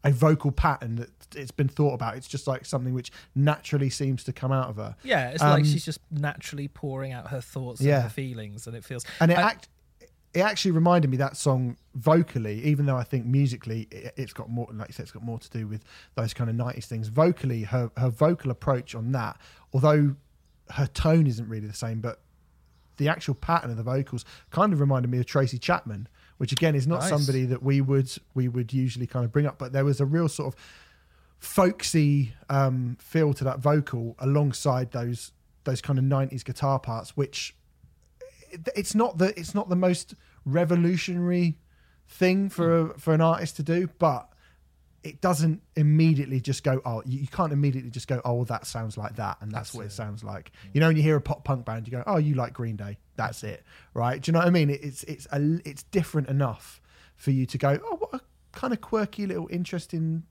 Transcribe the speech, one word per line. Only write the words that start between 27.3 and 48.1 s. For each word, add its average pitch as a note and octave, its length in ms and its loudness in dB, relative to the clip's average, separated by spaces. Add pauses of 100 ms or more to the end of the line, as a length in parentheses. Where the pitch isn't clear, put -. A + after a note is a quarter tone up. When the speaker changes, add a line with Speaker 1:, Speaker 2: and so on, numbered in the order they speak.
Speaker 1:
that B2 160 -2
we C#3 180 2
would, C3+ 320 2 (220)
we B2+ 120 0
would A#2+ 260 -4
usually B2 360 -2
kind B2 160 -2
of A2+ 80 -2
bring D3 140 2
up, C3 120 -6
but C3 140 -10
there C#3 120 2
was C#3 160 2
a C#3 60 4
real D#3+ 220 2
sort C#3 260 -6
of - 60 -20 (760)
folksy, D3 960 2 (140)
um, C3 520 0
feel D3+ 340 2
to - 100 -4
that C3 160 -2
vocal C3+ 580 0
alongside C3+ 760 0
those, A#2+ 400 -6 (320)
those B2+ 160 -2
kind C#3 180 0
of C3 60 2
nineties C3+ 400 0
guitar C3+ 340 -2
parts, - 380 -8
which - 400 -6 (920)
it, F3 260 -8
it's G3+ 180 -4
not A3 240 2
the, F#3+ 200 2
it's E3 160 -12
not G3+ 140 -2
the F3+ 80 2
most F3+ 380 0 (300)
revolutionary F3 1120 2 (520)
thing F#3+ 400 2
for E3 380 4
Speaker 2:
Hmm. - 40 -6
Speaker 1:
a, - 80 -14
for D#3+ 160 2
an D#3 60 6
artist E3 360 2
to D#3+ 60 -6
do, E3 260 0 (100)
but D#3 280 2 (760)
it D3+ 200 -10
doesn't D#3+ 400 2 (140)
immediately D3 680 4
just C3+ 200 -2
go, C3 220 0
"Oh," A2+ 220 -4
you, C3 140 -4
you C#3 60 -4
can't D#3 280 -2
immediately C3+ 360 0
just A#2 160 -12
go, B2 160 -2